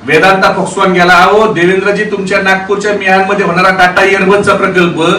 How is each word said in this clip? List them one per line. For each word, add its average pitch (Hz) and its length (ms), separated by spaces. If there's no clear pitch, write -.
वेदांता 190 480
फॉक्सकॉन 190 380
गेला. 180 220
अहो 190 400
देवेंद्रजी, 190 500
तुमच्या 196 380
नागपूरच्या 190 520
मिहानमध्ये 190 520
होणारा 180 240
टाटा 185 340
एअरबसचा 196 520
प्रकल्प 175 460